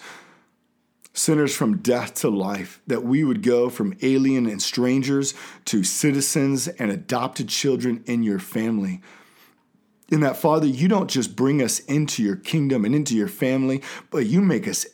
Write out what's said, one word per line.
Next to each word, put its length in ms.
sinners 420
from 220
death 380
to 140
life, 580
that 160
we 200
would 180
go 280
from 320
alien 440
and 160
strangers 720
to 180
citizens 840
and 240
adopted 580
children 560
in 180
your 160
family. 600
In 120
that, 160
Father, 300
you 200
don't 220
just 260
bring 260
us 180
into 420
your 140
kingdom 500
and 80
into 220
your 140
family, 520
but 180
you 140
make 260
us 260